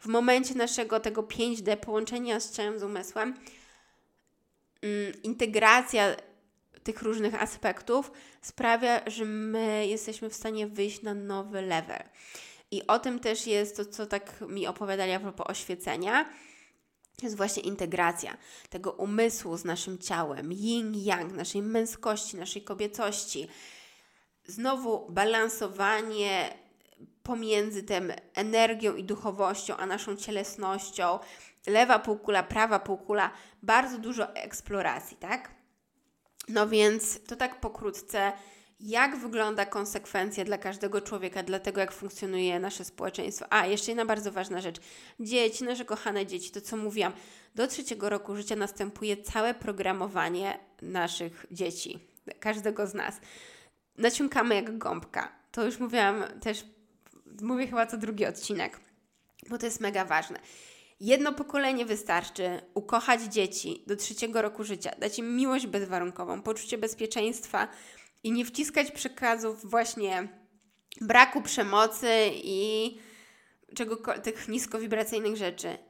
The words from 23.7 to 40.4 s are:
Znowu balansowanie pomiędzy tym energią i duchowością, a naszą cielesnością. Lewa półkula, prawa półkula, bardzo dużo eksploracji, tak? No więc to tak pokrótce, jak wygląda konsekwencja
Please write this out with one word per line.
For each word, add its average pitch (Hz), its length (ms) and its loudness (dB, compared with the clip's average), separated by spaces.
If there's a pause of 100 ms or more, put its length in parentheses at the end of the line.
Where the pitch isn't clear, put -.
Znowu 233 640 -2
balansowanie 208 1400 2 (680)
pomiędzy 214 600 0
tym 185 300 -2 (220)
energią 220 640 4
i 185 80 -6
duchowością, 202 720 -2
a 180 100 -4
naszą 202 300 -4
cielesnością. 196 1000 -2 (480)
Lewa 226 320 6
półkula, 208 440 2
prawa 214 360 2
półkula, 196 520 0 (320)
bardzo 247 360 4
dużo 226 360 -4
eksploracji, 190 840 -4
tak? 226 380 -8 (920)
No 214 200 4
więc 214 540 6
to 240 140 -8
tak 254 240 -2
pokrótce, 202 720 0 (480)
jak 240 360 2
wygląda 220 500 0
konsekwencja 202 800 -2